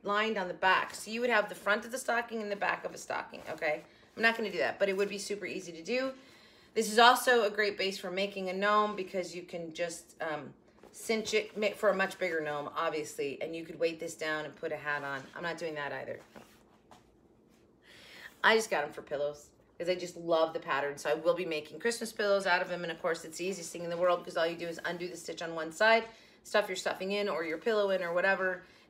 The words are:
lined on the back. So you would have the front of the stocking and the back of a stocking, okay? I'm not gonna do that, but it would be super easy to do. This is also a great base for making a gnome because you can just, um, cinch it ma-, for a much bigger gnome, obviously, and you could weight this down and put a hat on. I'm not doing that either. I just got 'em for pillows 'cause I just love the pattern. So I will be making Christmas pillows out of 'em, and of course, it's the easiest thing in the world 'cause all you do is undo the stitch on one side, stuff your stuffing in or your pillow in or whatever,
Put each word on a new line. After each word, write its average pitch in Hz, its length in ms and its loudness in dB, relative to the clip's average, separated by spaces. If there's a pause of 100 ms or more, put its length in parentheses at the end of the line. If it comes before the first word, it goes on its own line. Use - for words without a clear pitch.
lined 208 360 0
on 185 80 -4
the 175 80 -6
back. 185 400 2
So - 160 -10
you 226 100 -4
would 247 80 2
have 214 180 4
the 180 80 -10
front 208 300 0
of 233 60 -10
the 254 80 -4
stocking 233 420 -2
and 208 100 -4
the 202 40 -2
back - 280 -2
of 160 120 -6
a - 20 -12
stocking, - 440 -6 (100)
okay? 160 320 -2 (340)
I'm 202 60 -2
not 226 120 6
gonna 214 160 -2
do 180 60 -4
that, 131 220 0
but 196 100 4
it 190 80 0
would 196 100 2
be 196 120 -6
super 202 260 -6
easy 170 260 -8
to 165 120 -14
do. 254 280 -2 (640)
This 214 180 2
is 214 80 4
also 240 440 10
a 202 60 4
great 208 280 0
base 190 200 -2
for 190 120 -8
making 196 400 -4
a 180 40 -4
gnome 208 420 4
because 185 400 -4
you 175 60 -8
can 170 320 -10
just, 170 480 -6
um, 151 320 -6 (380)
cinch 220 420 -4
it 208 240 0
ma-, 208 180 0
for 214 140 4
a 190 60 4
much 190 220 0
bigger 165 240 0
gnome, 147 340 -4
obviously, 151 680 -2
and 160 140 -6
you 165 100 -8
could 165 120 -14
weight 165 220 0
this 165 160 -8
down 156 300 -4
and 143 100 -12
put 156 160 -6
a 151 60 -6
hat 143 260 -4
on. 139 180 -4 (140)
I'm 160 80 -10
not 165 140 -4
doing 165 180 -6
that 143 160 -6
either. 131 280 -8 (2250)
I 220 120 8
just 220 140 2
got 151 140 0
'em 147 80 -6
for - 100 -12
pillows 147 480 -4 (280)
'cause 170 120 -4
I 180 60 4
just 175 200 -8
love 165 380 2
the 165 60 -2
pattern. 143 380 -2
So - 120 -4
I 147 40 4
will 160 200 4
be 175 120 0
making 156 340 -6
Christmas 233 320 -2
pillows 202 340 2
out 180 160 4
of 175 100 -4
'em, 175 120 -4
and 170 80 -4
of 165 100 -8
course, 165 240 -2
it's 156 120 -12
the 175 80 -4
easiest 180 260 -6
thing 175 120 -8
in 170 60 -4
the 170 80 -4
world 175 260 4
'cause 175 140 -6
all 165 100 2
you 170 80 -2
do 170 120 -6
is 165 180 -8
undo 175 240 -6
the 165 80 -12
stitch 165 240 -10
on 165 140 -6
one 160 160 -6
side, 226 340 6 (380)
stuff 208 260 2
your 185 60 -4
stuffing 190 360 -2
in 202 160 0
or 165 160 0
your 165 140 -4
pillow 214 340 2
in 190 100 2
or 170 120 -2
whatever, 185 500 2 (260)